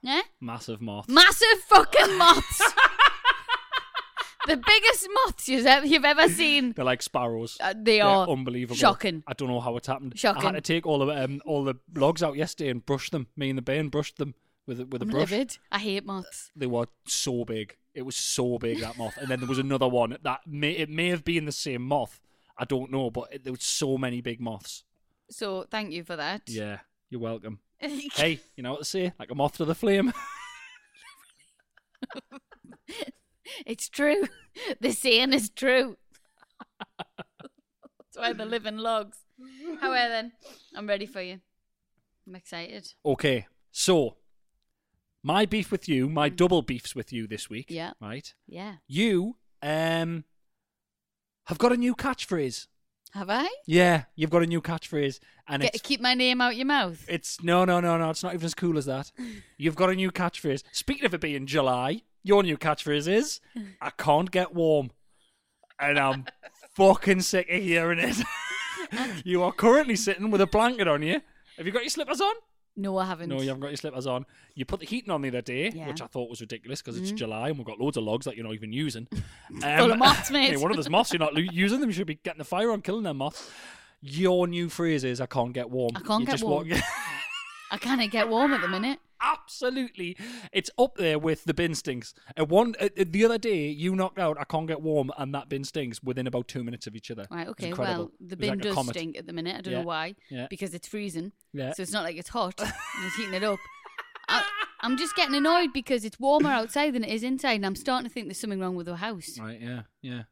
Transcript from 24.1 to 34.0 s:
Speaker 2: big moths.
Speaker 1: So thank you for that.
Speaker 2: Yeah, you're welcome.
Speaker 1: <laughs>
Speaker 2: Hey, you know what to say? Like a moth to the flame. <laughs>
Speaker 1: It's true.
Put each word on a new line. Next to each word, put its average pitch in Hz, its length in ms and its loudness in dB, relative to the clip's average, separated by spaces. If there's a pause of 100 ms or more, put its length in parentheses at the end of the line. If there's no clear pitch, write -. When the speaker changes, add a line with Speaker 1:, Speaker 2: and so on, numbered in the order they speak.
Speaker 2:
big 120 200 -6
moths. - 440 -10 (440)
Speaker 1:
So 190 400 -8
thank 214 220 -6
you 170 120 -8
for 170 120 -10
that. 160 320 -6
Speaker 2:
Yeah, 107 320 -8 (320)
you're 123 100 -8
welcome. 110 380 -8 (200)
Speaker 1:
<laughs> - 0 -
Speaker 2:
Hey, 269 600 -4 (180)
you 131 60 -12
know 123 80 -6
what 143 80 -6
to 147 60 -10
say? 180 340 -4
Like - 100 -12
a 123 60 -6
moth 139 220 0
to 160 80 -2
the 160 100 0
flame. 202 420 2
<laughs> - 60 -10 (3500)
Speaker 1:
It's - 240 -10
true. 294 340 2 (300)